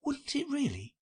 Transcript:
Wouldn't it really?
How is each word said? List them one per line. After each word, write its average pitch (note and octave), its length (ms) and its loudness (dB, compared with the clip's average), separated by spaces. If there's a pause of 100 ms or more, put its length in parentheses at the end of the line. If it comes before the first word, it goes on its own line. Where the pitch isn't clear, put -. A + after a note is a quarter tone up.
Wouldn't C#4+ 320 -2
it D#4 140 2
really? D#3 540 0